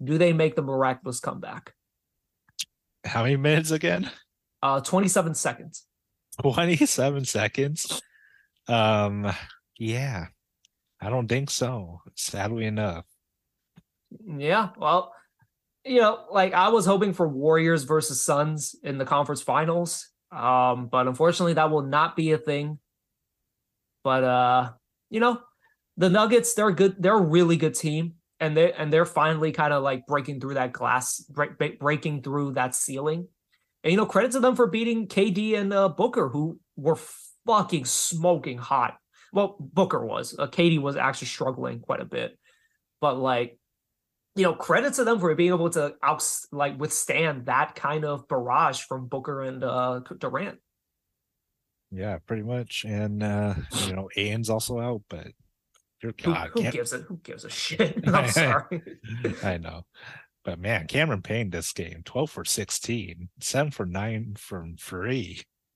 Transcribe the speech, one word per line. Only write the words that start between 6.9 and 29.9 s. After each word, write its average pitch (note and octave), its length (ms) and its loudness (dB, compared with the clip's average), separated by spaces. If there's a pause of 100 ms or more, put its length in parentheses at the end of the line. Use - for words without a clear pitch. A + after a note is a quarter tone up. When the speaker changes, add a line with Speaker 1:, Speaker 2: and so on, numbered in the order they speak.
Speaker 2:
seconds? C3+ 760 -2 (680)
Um, G#2 640 2 (480)
yeah, A2+ 460 -4 (720)
I G2 100 -6
don't B2 180 -2
think C3+ 220 -2
so, F#2+ 520 -6 (120)
sadly A2 520 -4
enough. G#2 380 -4 (1200)
Speaker 1:
Yeah, F3 540 -2
well, E3+ 340 2 (720)
you B3+ 160 4
know, A3 300 4
like, F#3+ 220 4
I F3+ 160 4
was A3 180 4
hoping G3 260 4
for E3 160 2
Warriors D#3+ 560 4
versus D3+ 400 0
Suns D3+ 580 0
in C#3 160 -4
the C3+ 60 -2
conference C#3+ 380 0
finals, D#3+ 640 0 (240)
um, B2+ 540 2
but B2+ 200 2
unfortunately E3 480 2
that D#3 160 4
will D3+ 120 2
not D3 340 0
be D#3+ 160 2
a D#3 60 4
thing. D3 400 -4 (1300)
But, C3 200 2
uh, B2 460 4 (400)
you A3 100 0
know, A#3+ 200 2 (560)
the F3+ 140 4
Nuggets, A3 440 4
they're G#3 160 4
good, F#3+ 280 4
they're G3 200 6
a - 20 6
really E3+ 360 6
good D#3+ 180 0
team, D#3+ 400 -4 (240)
and D#3 180 -2
they, E3+ 160 6
and D3+ 200 -4
they're D#3+ 120 6
finally D#3+ 480 2
kinda, D3 280 2
like, C3+ 260 -2